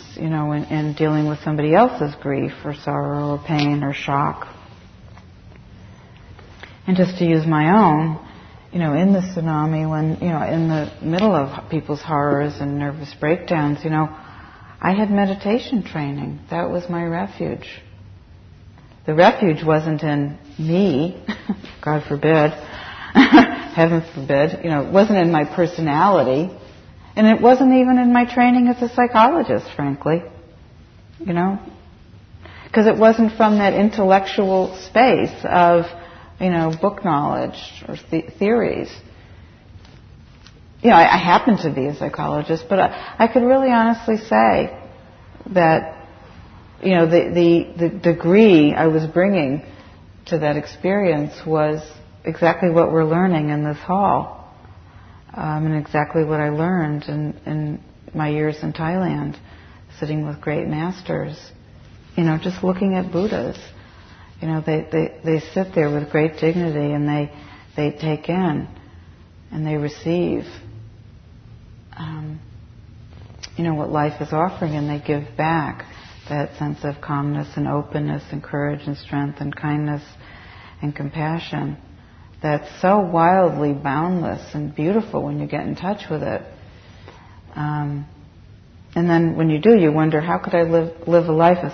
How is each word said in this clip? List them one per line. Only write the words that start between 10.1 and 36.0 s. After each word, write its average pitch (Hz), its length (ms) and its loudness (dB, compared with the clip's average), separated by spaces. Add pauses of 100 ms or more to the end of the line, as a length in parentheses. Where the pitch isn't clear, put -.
you 175 120 -2
know, 147 100 -2
in 165 260 0
the 156 240 -2 (100)
middle 185 320 2
of 143 360 -4
people's 151 320 -6
horrors 147 580 0
and 143 180 -4
nervous 143 400 -8
breakdowns, 151 680 -2
you 160 60 -4
know, 156 180 0 (720)
I 180 120 0
had 208 180 0
meditation 202 720 0
training. 147 580 -8 (100)
That 175 200 -4
was 175 200 -6
my 170 140 -4
refuge. 170 760 -8 (1300)
The 156 80 -2
refuge 170 500 4
wasn't 156 380 0
in 147 360 -4 (200)
me, 165 640 0 (320)
<laughs> - 300 -18
God 151 240 -2
forbid, 151 420 2
<laughs> - 640 -14
heaven 170 920 4 (100)
forbid, 143 500 0
you 170 60 -2
know, 143 160 0
it - 60 -8
wasn't 196 260 6
in 170 120 4
my 151 140 2
personality, 160 1080 2 (680)
and 214 100 6
it 220 140 6
wasn't 262 340 6
even 254 240 4
in 240 140 4
my 247 120 4
training 247 440 4
as 240 140 0
a 233 120 -4
psychologist, 240 720 2 (100)
frankly, 147 460 -2 (960)
you 190 120 -6
know, 185 260 0 (1120)
'cause 214 140 6
it 220 100 4
wasn't 220 360 6
from 214 260 4
that 196 140 2
intellectual 190 1040 2
space - 680 2
of, 170 420 4 (540)